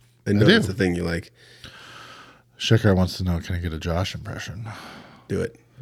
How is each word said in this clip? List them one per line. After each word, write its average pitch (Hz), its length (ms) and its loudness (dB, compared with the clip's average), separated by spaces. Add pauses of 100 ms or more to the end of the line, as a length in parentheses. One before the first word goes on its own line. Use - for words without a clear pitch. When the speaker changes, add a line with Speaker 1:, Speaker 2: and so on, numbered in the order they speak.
(280)
Speaker 1:
I 101 60 2
know 104 120 6
Speaker 2:
I - 40 8
do. - 40 8
Speaker 1:
that's 156 140 4
the 95 60 -4
thing 92 220 2
you 87 80 -4
like. 85 280 -4 (1300)
Speaker 2:
Shekar 110 360 4
wants 92 220 0
to 98 60 -4
know, 87 160 -2
can 87 160 -6
I 85 40 -4
get 85 140 -6
a 80 60 -8
Josh 87 340 -2
impression? 82 540 -10 (600)
Speaker 1:
Do 92 140 -2
it. - 180 -6 (220)